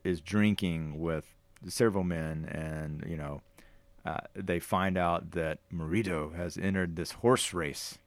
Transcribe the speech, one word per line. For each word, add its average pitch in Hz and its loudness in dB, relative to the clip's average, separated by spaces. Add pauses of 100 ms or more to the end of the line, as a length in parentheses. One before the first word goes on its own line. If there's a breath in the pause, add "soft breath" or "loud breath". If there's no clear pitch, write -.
is 87 0
drinking 90 2
with 80 -2 (420)
several 98 4
men, 80 -2
and, - -6
you 82 -4
know, 73 -6 (640 soft breath)
uh, 78 -2 (160)
they 92 0
find 92 2
out 85 2
that 80 -2 (140)
Marito 82 0
has 87 -4
entered 92 0
this 80 -4
horse - 4
race 78 -4